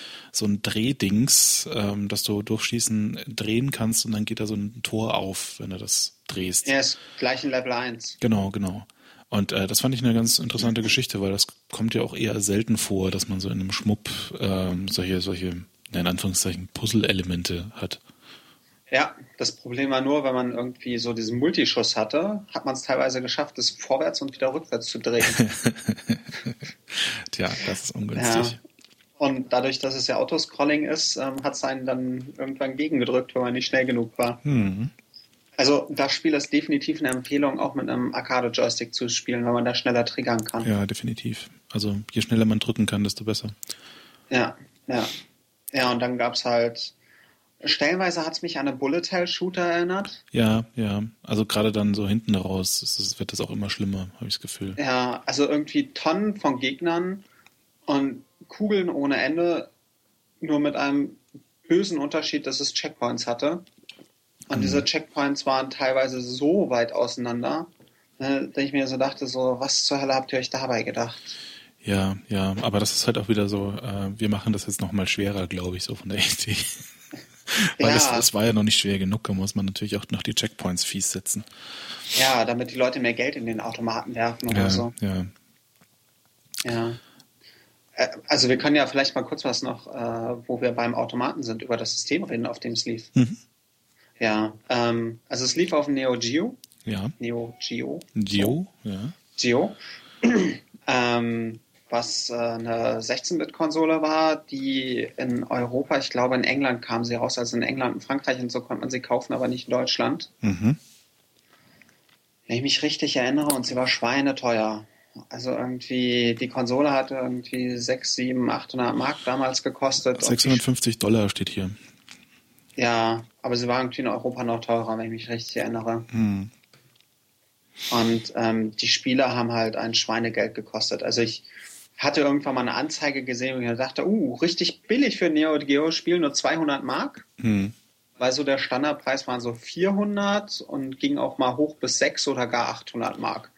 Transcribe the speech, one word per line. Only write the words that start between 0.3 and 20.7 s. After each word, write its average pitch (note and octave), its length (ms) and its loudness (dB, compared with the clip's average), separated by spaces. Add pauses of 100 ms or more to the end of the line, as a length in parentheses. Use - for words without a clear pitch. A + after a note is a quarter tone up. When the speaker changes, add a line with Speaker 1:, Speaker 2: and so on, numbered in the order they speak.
Speaker 1:
so - 140 0
ein G2+ 160 0
Drehdings, A2 1080 4
ähm, G2+ 360 0
dass G2+ 160 -2
du G#2 180 0
durch G#2+ 220 0
Schießen A2 640 0
drehen A2+ 420 0
kannst A2+ 360 0
und A2+ 40 -4
dann G#2+ 140 0
geht A2 160 -6
da A2 60 -2
so G#2+ 100 -2
ein G#2+ 260 -6
Tor A2+ 320 -2
auf, F#2+ 460 -4
wenn A2 100 -8
du F#2 80 -8
das - 380 -2 (100)
drehst. F#2 400 -2
Speaker 2:
Ja, C3+ 140 4
ist - 180 0 (220)
gleich B2+ 240 -2
in C#3+ 60 0
Level B2+ 200 -2
eins. A#2+ 480 -4
Speaker 1:
Genau, G#2 320 2
genau. G2+ 340 -4 (440)
Und, G2 240 0
äh, G2 140 2
das - 140 2
fand C3 140 2
ich A#2+ 100 -2
eine A#2 100 6
ganz A#2 260 4
interessante A#2 420 0
Geschichte, G#2+ 380 2
weil G2 120 2
das G2+ 140 2 (260)
kommt A2+ 220 -2
ja A2+ 80 2
auch A#2 140 -2
eher A2 240 0
selten G#2 360 2
vor, F#2+ 360 0
dass - 160 -2
man F#2+ 120 -2
so G2 80 -4
in A2+ 120 -2
einem F#2+ 120 -2
Schmupp, - 360 0 (320)
ähm, F#2+ 480 0
solche, F2+ 320 0
solche, F2+ 420 -4 (300)
in F2+ 140 0
Anführungszeichen, F#2 640 0
Puzzle-Elemente F#2 1040 0
hat. - 260 -8 (920)
Speaker 2:
Ja, D3 240 2 (220)
das A#2+ 120 0
Problem C3 400 -4
war C3 120 2
nur, C#3+ 200 2
wenn C3+ 120 0
man B2 180 0
irgendwie B2 460 -4